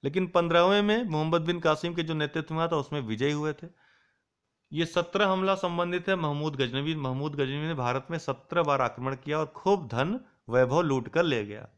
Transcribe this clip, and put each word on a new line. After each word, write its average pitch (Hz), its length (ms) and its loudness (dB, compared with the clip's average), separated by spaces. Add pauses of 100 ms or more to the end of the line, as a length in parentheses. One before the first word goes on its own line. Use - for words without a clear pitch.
लेकिन 175 240 0
पन्द्रहवें 175 540 4
में 214 220 2
मोहम्मद 160 380 2
बिन 170 180 -2
कासिम 165 340 0
के 170 100 -2
जो 160 100 -4
नेतृत्व 151 400 -4
में 165 160 0
था 165 60 0
उसमें 147 260 -2
विजयी 117 300 -2
हुए 151 220 -2
थे। 170 140 -14 (1040)
ये 160 120 0
सत्रह 180 420 0
हमला 190 280 2
संबंधित 175 540 -2
है 190 60 2
महमूद 151 400 -2
गजनवी। 135 400 -2
महमूद 139 400 -4
गजनवी 143 320 -2
ने 165 60 -4
भारत 131 380 -2
में 165 60 -6
सत्रह 160 460 -2
बार 139 180 2
आक्रमण 127 340 -2
किया 147 240 -4
और 156 60 -2
खूब 185 420 0
धन 139 320 -2 (300)
वैभव 127 320 4
लूट 135 260 0
कर 165 160 2
ले 123 220 0
गया। 101 220 -14 (100)